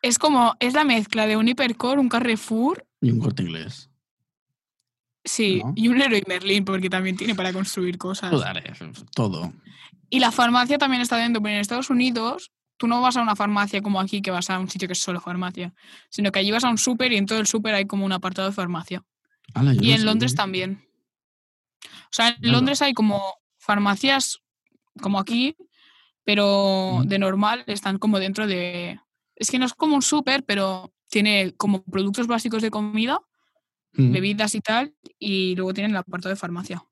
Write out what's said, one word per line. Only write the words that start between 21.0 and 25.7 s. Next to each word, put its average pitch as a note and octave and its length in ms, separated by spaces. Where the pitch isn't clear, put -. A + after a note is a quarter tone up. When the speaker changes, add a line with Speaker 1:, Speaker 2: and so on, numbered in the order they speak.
Speaker 1:
O - 280
sea, A#3 160
en A#3 80
Speaker 2:
Claro. A#3 220
Speaker 1:
Londres C#4 240
hay C#4 120
como G#3 260
farmacias G#3 800
como G3 160
aquí, A#3+ 380